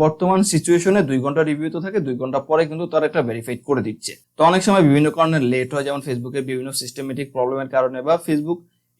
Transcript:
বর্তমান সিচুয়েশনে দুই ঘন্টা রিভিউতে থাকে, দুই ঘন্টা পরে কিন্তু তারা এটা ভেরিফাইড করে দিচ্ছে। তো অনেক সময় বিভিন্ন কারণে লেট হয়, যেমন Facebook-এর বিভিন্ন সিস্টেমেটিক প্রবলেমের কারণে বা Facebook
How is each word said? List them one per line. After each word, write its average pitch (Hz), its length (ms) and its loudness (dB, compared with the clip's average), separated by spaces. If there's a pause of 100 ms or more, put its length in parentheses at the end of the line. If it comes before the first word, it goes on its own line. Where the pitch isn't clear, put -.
বর্তমান 180 360 2 (120)
সিচুয়েশনে 175 580 4
দুই 131 140 0
ঘন্টা 147 260 0
রিভিউতে 156 360 -4
থাকে, 202 220 -2
দুই 127 140 -4
ঘন্টা 131 180 -2 (100)
পরে 156 200 4
কিন্তু 156 240 -6
তারা 156 160 2
এটা 160 200 -2
ভেরিফাইড 117 300 -6 (100)
করে 131 180 2
দিচ্ছে। - 260 -10 (240)
তো - 120 2
অনেক 185 180 4
সময় 196 200 6
বিভিন্ন 147 200 6 (100)
কারণে 160 200 2 (140)
লেট 127 240 -2
হয়, 139 120 -2
যেমন 139 200 -4
Facebook-এর 127 420 -6
বিভিন্ন 131 200 -6 (120)
সিস্টেমেটিক 135 540 -8
প্রবলেমের 131 400 -2
কারণে 131 320 0
বা 160 80 4 (120)
Facebook 160 320 -2 (400)